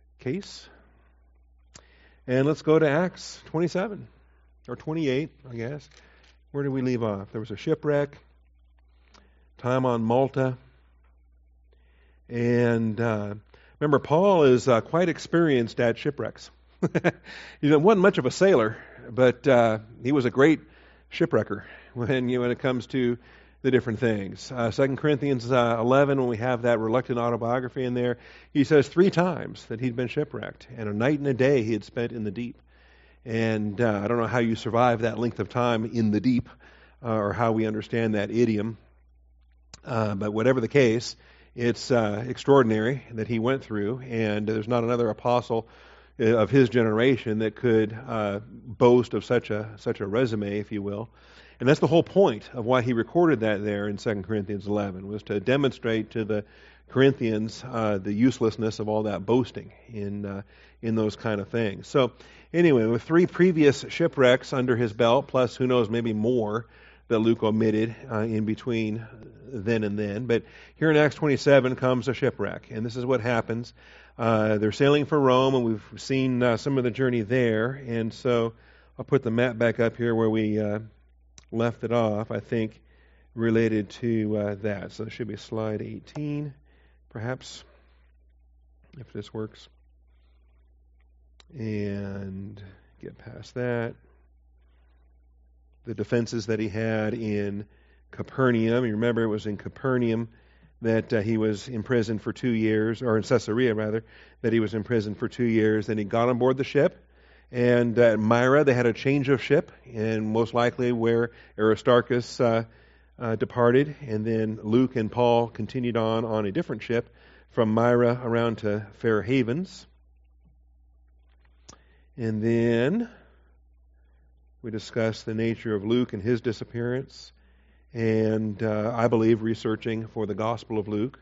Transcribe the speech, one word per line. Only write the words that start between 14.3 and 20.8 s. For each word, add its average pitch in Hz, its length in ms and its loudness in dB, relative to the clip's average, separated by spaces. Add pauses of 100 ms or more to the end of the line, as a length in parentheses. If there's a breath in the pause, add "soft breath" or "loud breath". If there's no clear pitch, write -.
is, 123 240 6
uh, 117 120 6
quite 170 280 0
experienced 139 720 0
at 117 180 2
shipwrecks. - 520 -8 (300)
<laughs> - 800 -4
He 147 100 2
wasn't 180 300 6
much 196 180 4
of 131 80 -2
a 120 40 2
sailor, 127 480 4 (320 loud breath)
but, 123 360 2
uh, 117 340 4 (220)
he 127 100 -2
was 139 120 2
a 117 60 2
great 147 300 4 (500 soft breath)